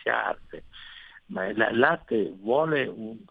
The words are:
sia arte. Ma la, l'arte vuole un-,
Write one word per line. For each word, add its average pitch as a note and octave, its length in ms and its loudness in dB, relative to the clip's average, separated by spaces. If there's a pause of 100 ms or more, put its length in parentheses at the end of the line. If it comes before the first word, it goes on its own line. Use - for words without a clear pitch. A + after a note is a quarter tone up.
sia A2+ 260 0
arte. - 360 -8 (640)
Ma G2+ 280 -4
la, G#2+ 200 2
l'arte A#2+ 640 2
vuole C#3 460 2
un-, A2+ 320 -8 (120)